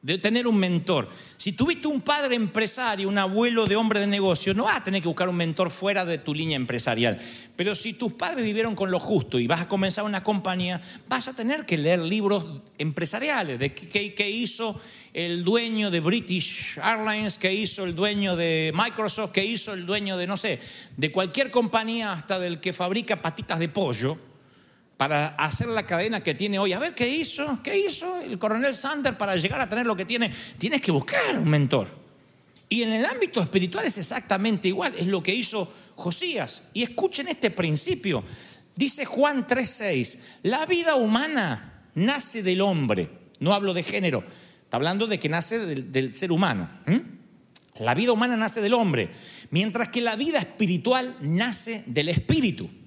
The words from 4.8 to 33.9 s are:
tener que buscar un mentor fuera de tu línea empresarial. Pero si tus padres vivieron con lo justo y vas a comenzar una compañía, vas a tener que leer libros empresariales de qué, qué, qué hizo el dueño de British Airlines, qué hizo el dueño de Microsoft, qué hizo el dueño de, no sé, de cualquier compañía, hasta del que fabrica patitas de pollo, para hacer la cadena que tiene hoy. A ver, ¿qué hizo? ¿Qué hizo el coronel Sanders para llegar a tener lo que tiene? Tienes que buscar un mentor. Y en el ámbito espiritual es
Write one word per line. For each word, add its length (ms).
tener 180
que 60
buscar 220
un 60
mentor 340
fuera 360
de 120
tu 160
línea 220
empresarial. 640
Pero 200
si 180
tus 200
padres 300
vivieron 320
con 160
lo 80
justo 400
y 80
vas 140
a 60
comenzar 380
una 180
compañía, 580
vas 200
a 60
tener 320
que 120
leer 220
libros 460
empresariales 800
de 160
qué, 140
qué, 260
qué 160
hizo 500
el 300
dueño 460
de 120
British 760
Airlines, 600
qué 160
hizo 300
el 120
dueño 400
de 400
Microsoft, 560
qué 140
hizo 280
el 120
dueño 320
de, 100
no 80
sé, 240
de 140
cualquier 400
compañía, 600
hasta 280
del 200
que 140
fabrica 480
patitas 380
de 100
pollo, 480
para 380
hacer 320
la 180
cadena 380
que 120
tiene 220
hoy. 140
A 80
ver, 160
¿qué 140
hizo? 520
¿Qué 160
hizo 440
el 180
coronel 340
Sanders 440
para 180
llegar 240
a 80
tener 180
lo 80
que 120
tiene? 260
Tienes 220
que 100
buscar 480
un 120
mentor. 400
Y 120
en 120
el 120
ámbito 360
espiritual 420
es 140